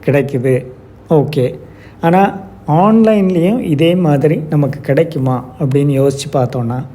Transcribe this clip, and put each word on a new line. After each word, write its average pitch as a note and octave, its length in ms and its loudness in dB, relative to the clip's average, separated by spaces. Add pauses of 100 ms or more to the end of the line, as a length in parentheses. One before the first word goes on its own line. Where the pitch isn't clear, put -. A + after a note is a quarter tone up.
கிடைக்குது, C3 600 0 (440)
ஓகே. C#3 500 0 (420)
ஆனா, F#3 360 2 (300)
ஆன்லைன்லேயும் G3+ 920 2
இதே E3 360 0
மாதிரி D#3 540 0
நமக்கு D3 300 -2
கிடைக்குமா C3+ 640 -2 (140)
அப்படின்னு C#3 480 0
யோசிச்சு C#3 260 -4
பார்த்தோன்னா B2 600 -4